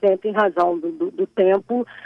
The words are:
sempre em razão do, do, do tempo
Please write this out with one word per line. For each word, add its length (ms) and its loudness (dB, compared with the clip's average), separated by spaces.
sempre 260 2
em 40 -4
razão 460 0
do, 120 -6
do, 200 -6
do 160 -4
tempo 580 0